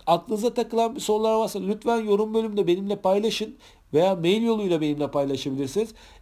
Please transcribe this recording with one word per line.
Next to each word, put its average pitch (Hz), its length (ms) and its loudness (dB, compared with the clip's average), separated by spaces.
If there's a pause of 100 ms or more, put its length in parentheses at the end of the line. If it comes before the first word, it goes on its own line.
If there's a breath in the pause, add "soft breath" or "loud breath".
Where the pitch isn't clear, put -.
Aklınıza 214 480 0
takılan 226 400 0
bir 285 60 -10
sorular 214 340 0
varsa 220 240 -2
lütfen 214 460 -2
yorum 214 300 0
bölümünde 208 320 0
benimle 196 300 0
paylaşın 208 600 0 (380 loud breath)
veya 185 200 4
mail 185 280 2
yoluyla 208 380 2
benimle 147 300 -2
paylaşabilirsiniz. 139 840 -2 (280 loud breath)